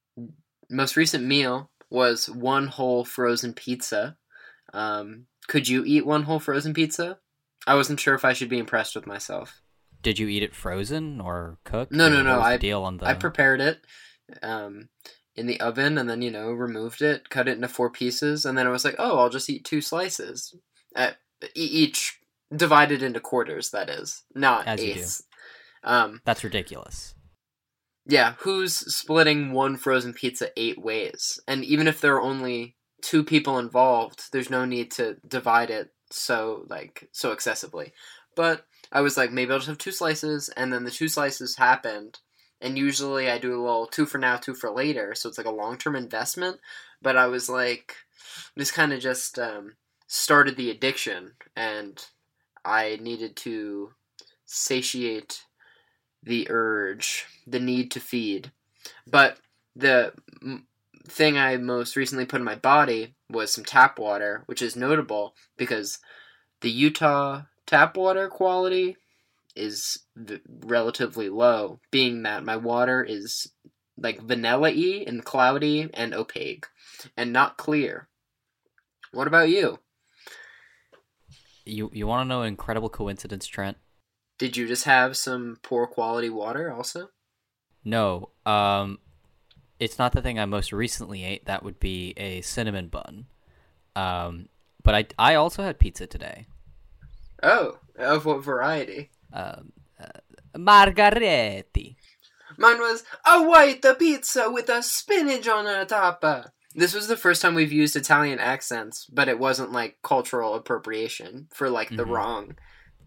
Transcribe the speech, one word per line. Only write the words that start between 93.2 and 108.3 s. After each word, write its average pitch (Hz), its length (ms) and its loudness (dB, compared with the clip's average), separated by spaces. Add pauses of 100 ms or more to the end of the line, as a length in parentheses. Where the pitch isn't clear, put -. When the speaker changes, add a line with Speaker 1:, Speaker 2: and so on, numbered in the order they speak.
Speaker 2:
Um, 87 540 -6 (340)
but 107 120 6
I, 107 100 2 (120)
I 139 180 8
also 170 280 2
had 180 160 -4
pizza - 280 2
today. - 380 -14 (1000)
Speaker 1:
Oh, 185 360 4 (180)
of 151 280 0
what 139 180 0
variety? 139 640 -4 (240)
Speaker 2:
Um, - 400 -12 (260)
uh, - 200 -20 (360)
Margaretti. 190 1400 6 (640)
Speaker 1:
Mine 233 220 8
was 226 240 0 (260)
a 349 140 10
white 302 400 8 (160)
pizza 262 500 2
with 240 200 -4
a 240 120 2
spinach 277 680 0
on 214 180 0
the 196 220 -2
top. 185 360 0 (520)
This 175 180 2
was 208 140 -4
the 226 100 0
first 175 240 2
time 170 140 4
we've 156 160 2
used 147 240 4
Italian 143 440 2